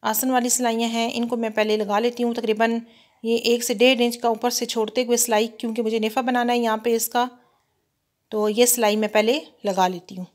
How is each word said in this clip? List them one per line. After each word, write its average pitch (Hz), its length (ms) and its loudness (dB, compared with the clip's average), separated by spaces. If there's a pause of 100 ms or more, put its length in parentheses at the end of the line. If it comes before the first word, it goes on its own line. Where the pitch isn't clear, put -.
आसन 220 280 -2
वाली 247 200 2
सिलाइयाँ 233 400 0
हैं, 226 200 -2
इनको 240 260 -4
मैं 226 160 -2
पहले 214 240 2
लगा 208 220 0
लेती 240 240 -2
हूँ। 240 120 0
तकरीबन 226 460 0 (440)
ये 226 120 0 (100)
एक 240 180 2
से 247 100 0
डेढ़ 240 260 4
इंच 240 160 0
का 254 140 0
ऊपर 226 220 -2
से 247 140 -4
छोड़ते 226 360 -2
हुए 240 140 0
सिलाई, 233 340 2
क्योंकि 226 320 -6
मुझे 220 160 -2
नेफा 220 240 -2
बनाना 240 300 0
है 240 60 2
यहाँ 220 260 0
पे 240 100 2
इसका, 240 340 0 (1040)
तो 214 180 0
ये 233 160 4
सिलाई 226 300 2
मैं 214 160 0
पहले 220 280 2 (240)
लगा 190 240 0
लेती 185 260 -10
हूँ। 185 200 -12